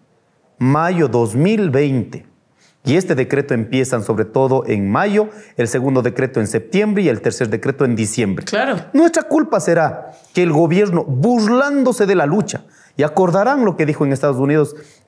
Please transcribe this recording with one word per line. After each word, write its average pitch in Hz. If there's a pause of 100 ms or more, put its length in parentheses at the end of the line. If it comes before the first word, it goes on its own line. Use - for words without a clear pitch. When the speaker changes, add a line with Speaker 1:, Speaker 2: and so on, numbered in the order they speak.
(580)
Speaker 1:
mayo 156
dos 117
mil 190
veinte, 135 (580)
y 135
este 185
decreto 135
empiezan 123
sobre 110
todo 131
en 101
mayo, 202 (280)
el 117
segundo 131
decreto 123
en 104
septiembre 202
y 156
el 110
tercer -
decreto 131
en 123
diciembre. 107
Speaker 2:
Claro. 240 (160)
Speaker 1:
Nuestra 330
culpa 277
será 165 (220)
que 180
el 170
gobierno, 170
burlándose 240
de 190
la 156
lucha, 196 (320)
y 139
acordarán 196
lo 190
que 143
dijo 147
en 139
Estados 135
Unidos 143 (320)